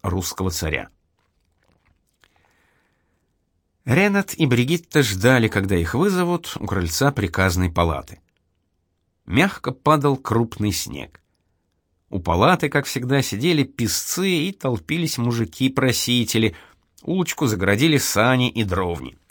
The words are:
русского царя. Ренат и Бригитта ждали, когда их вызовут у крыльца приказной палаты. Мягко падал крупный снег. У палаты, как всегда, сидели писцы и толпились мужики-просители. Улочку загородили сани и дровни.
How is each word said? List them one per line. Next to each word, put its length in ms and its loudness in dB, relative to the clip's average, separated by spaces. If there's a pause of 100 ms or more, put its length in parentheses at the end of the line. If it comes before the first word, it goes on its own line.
русского 480 -4
царя. 380 -6 (3000)
Ренат 500 2
и 100 2
Бригитта 580 2
ждали, 440 4
когда 300 0
их 160 0
вызовут 640 0
у 60 -8
крыльца 480 0
приказной 580 0
палаты. 480 -2 (1080)
Мягко 460 -2
падал 420 2
крупный 560 -2
снег. 500 -8 (880)
У 120 -6
палаты, 480 2
как 160 -2
всегда, 360 -2
сидели 420 0
писцы 680 -2
и 240 0
толпились 640 -4
мужики-просители. 1400 0 (480)
Улочку 420 -2
загородили 520 2
сани 520 2
и 140 -2
дровни. 540 -4 (140)